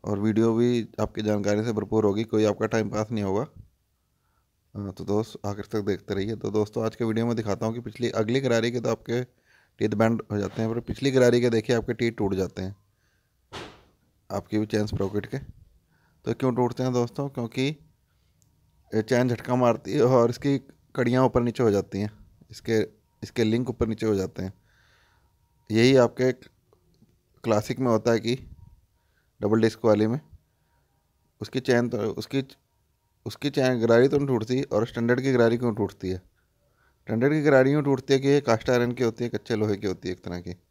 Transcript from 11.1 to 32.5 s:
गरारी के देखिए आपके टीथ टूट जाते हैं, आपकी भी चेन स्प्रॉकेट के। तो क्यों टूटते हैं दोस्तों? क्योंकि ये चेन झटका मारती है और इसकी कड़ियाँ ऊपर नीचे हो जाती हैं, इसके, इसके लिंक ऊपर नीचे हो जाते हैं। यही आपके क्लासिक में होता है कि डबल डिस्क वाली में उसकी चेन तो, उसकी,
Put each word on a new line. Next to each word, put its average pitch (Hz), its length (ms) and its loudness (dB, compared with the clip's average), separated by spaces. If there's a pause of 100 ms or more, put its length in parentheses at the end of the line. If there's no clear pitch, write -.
गरारी 123 300 6
के 120 100 2
देखिए 117 260 0
आपके 113 180 -4
टीथ 117 180 -2
टूट 101 220 -2
जाते 92 280 -4
हैं, 95 140 -10 (1500)
आपकी 101 280 -4
भी 107 80 0
चेन 107 200 0
स्प्रॉकेट 101 400 -4
के। - 120 -8
तो - 960 -12
क्यों 127 200 -2
टूटते 120 280 0
हैं 127 100 -2
दोस्तों? 123 360 -2
क्योंकि 131 460 -4 (1160)
ये 110 100 0
चेन 123 260 2
झटका 120 260 -4
मारती 120 380 0
है 147 120 2
और 120 260 4
इसकी 139 280 -2 (360)
कड़ियाँ 127 300 2
ऊपर 123 180 2
नीचे 120 200 -2
हो 113 80 4
जाती 98 300 0
हैं, 107 100 -4 (400)
इसके, 113 300 -2 (420)
इसके 113 220 -2
लिंक 117 240 0
ऊपर 117 180 -2
नीचे 110 200 -4
हो 107 80 2
जाते 95 280 -4
हैं। 95 100 -8 (1160)
यही 120 260 6
आपके 123 340 4 (1120)
क्लासिक 113 340 -2
में 131 80 -2
होता 113 260 2
है 117 80 2
कि 117 140 -2 (1040)
डबल 110 200 2
डिस्क 113 240 0
वाली 107 220 4
में 123 140 -2 (1200)
उसकी - 200 -6
चेन 123 280 2
तो, 110 100 -4
उसकी, 110 440 -4 (840)